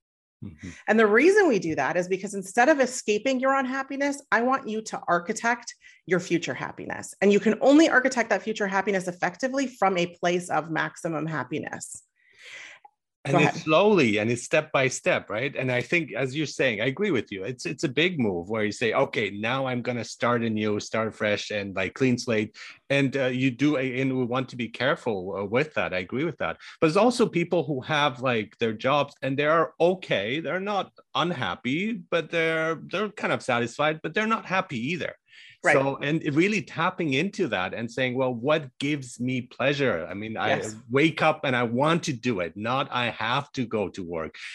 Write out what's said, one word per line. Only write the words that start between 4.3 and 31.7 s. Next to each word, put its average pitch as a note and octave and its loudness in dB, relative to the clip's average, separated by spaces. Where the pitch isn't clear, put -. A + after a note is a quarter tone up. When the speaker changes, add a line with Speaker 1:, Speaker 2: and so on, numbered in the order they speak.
Speaker 2:
I A3 4
want B3+ 0
you A3 -4
to - -8
architect G#3+ -2
your F3 2
future E3 -2
happiness. - -10
And G3+ 8
you G3+ 6
can G#3+ 2
only D4 8
architect B3 2
that G3 2
future G#3+ -2
happiness F#3+ 0
effectively B3 -2
from F#3+ 0
a F3 2
place F3 -2
of D#3+ -2
maximum D#3 -2
happiness. - -8
Speaker 1:
And C3+ -2
Speaker 2:
Go F3 6
Speaker 1:
it's D3+ 6
Speaker 2:
ahead. - -4
Speaker 1:
slowly D#3 6
and G#2+ 2
it's A#2+ -2
step D#3 0
by C3+ 4
step, - 0
right? A#2+ -4
And B2+ -2
I B2 0
think, D#3+ -2
as B2+ -4
you're D#3 -2
saying, A#2 0
I A#2 0
agree F3+ 0
with A#2+ 0
you. F#2+ -8
It's, B2 -8
it's E3 -6
a D#3 0
big D#3+ 0
move F#2 -2
where G#2+ -2
you G#2 0
say, A2 -2
"Okay, B2+ 0
now A#2 -4
I'm B2 -4
gonna A#2+ -4
start A#2+ 0
anew, G#2+ 0
start A2 -4
fresh, G#2 -2
and, G2+ -6
like, F#2+ -4
clean B2+ 2
slate." A2 -2
And, C#3 2
uh, C#3 0
you C3 0
do, C#3 2
a-, C3 -2
and C3 0
we B2+ 0
want B2 -2
to - -14
be A#2 -4
careful, A2+ -2
uh, G2+ -4
with A#2 0
that. F2 0
I F2+ 0
agree A2 -4
with D#3+ -6
that. E2 -4
But E3 4
there's D#3 2
also A#3 4
people E3+ 0
who C3 -4
have, C#3+ 0
like, A#2+ -2
their A2+ 0
jobs C3+ 0
and C3+ -2
they're D#3 2
okay. D#3 0
They're D#3+ -4
not G3 -4
unhappy, C#3+ -2